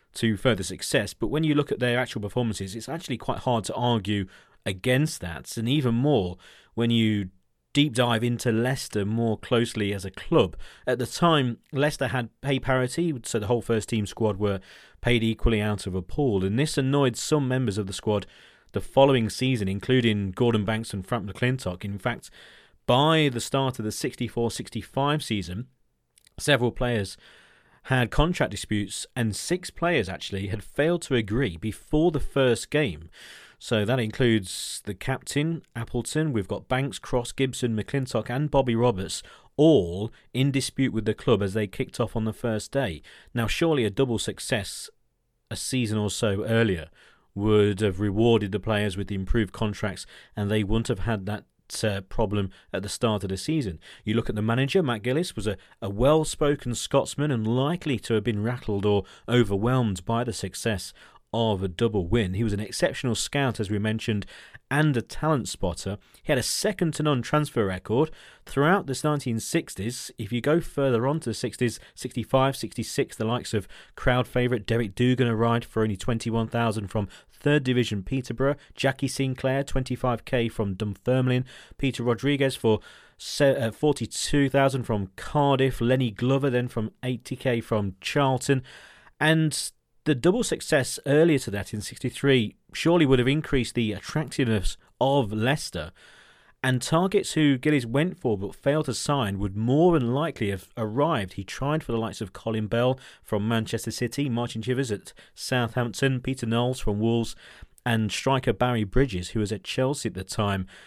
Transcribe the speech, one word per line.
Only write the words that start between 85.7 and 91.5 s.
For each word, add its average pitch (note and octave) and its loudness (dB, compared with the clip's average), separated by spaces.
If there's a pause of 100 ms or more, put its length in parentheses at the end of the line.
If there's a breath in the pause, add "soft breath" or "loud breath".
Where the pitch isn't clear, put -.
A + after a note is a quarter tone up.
Lenny B2 2
Glover C3+ 0
then B2 0
from A2 -4 (120)
eighty B2+ -6
K A#2+ 0
from G2+ -2
Charlton, C3 2 (560 loud breath)
and D#3 2 (340)
the C#3+ 4
double F#3 2
success - 0
earlier D3+ 6
to - -6